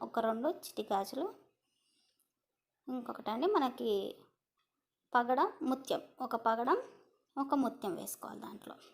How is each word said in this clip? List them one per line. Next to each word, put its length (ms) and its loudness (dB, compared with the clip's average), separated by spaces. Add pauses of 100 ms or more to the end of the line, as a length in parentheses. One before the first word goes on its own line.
ఒక 160 -6
రెండు 300 0
చిట్టి 440 -6
గాజులు. 420 -2 (1500)
ఇంకొకటండి 580 -2
మనకి 720 2 (960)
పగడం, 380 4 (100)
ముత్యం, 400 -2 (180)
ఒక 160 -2
పగడం, 460 2 (580)
ఒక 140 -2
ముత్యం 400 0
వేసుకోవాలి 460 -10
దాంట్లో. 340 -14 (200)